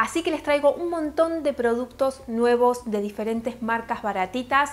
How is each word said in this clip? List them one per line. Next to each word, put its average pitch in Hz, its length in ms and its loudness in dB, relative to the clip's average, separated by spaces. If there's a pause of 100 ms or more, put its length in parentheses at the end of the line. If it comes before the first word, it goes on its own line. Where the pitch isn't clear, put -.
Así 330 220 0
que 349 80 -2
les 302 120 -2
traigo 285 300 4
un 339 160 -4
montón 330 540 0
de 285 100 0
productos 247 720 -2
nuevos 240 640 2
de 208 120 -2
diferentes 226 580 -6
marcas 226 400 -4
baratitas. 247 720 0